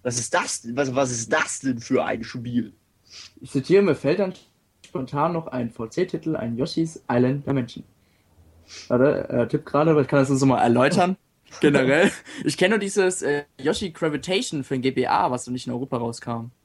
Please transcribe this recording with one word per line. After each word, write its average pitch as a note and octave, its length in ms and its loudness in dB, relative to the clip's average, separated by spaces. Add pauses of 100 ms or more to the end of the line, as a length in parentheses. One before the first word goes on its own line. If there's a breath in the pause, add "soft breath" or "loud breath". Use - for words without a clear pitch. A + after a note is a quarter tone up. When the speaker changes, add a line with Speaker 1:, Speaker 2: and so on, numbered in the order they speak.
Speaker 1:
Was B2 160 -2
ist - 140 -6
das? E3+ 420 -2
Was, C3+ 180 -2
was C3 160 0
ist A#2 220 -4
das - 280 -2
denn C3 200 -4
für - 240 0
ein A2 180 -4
Spiel? A#2+ 500 -4 (680 loud breath)
Speaker 2:
Ich - 100 -18
zitiere, E3+ 320 4
„Mir E3+ 140 2
fällt C#3+ 240 0
dann F#2 140 -2 (520)
spontan C#3+ 460 -2
noch E3 160 -6
ein A#2+ 220 -4
V-C-Titel, D#3+ 680 -4
ein A#2 200 -4
Yoshi's D#3+ 540 -4
Island B2+ 360 2
Dimension.“ C3 360 -4 (1040 loud breath)
Warte, B2+ 400 4
er A#2+ 200 0
tippt - 180 -4
gerade, D#3 240 2
aber D3 120 6
ich B2 60 0
kann C#3+ 120 4
das C3+ 100 2
uns C3+ 100 2
nochmal C3 220 4
erläutern. D#3+ 540 4 (200)
Speaker 3:
<laughs> - 240 -20
Speaker 2:
Generell. C#3+ 500 4 (340 loud breath)
Ich - 120 -2
kenne F#3 140 4
nur A3 80 2
dieses, F#3+ 440 0
äh, D3 220 -2 (160)
Yoshi E3 300 -2
Gravitation D#3+ 760 -2
für C#3 100 -4
den B2+ 80 -2
G B2+ 100 2
B B2+ 140 0
A, F3 240 2
was B2 160 -4
noch B2 60 -8
nicht B2 140 -6
in A#2+ 60 -6
Europa B2+ 240 -6
rauskam. A#2 540 -6 (140)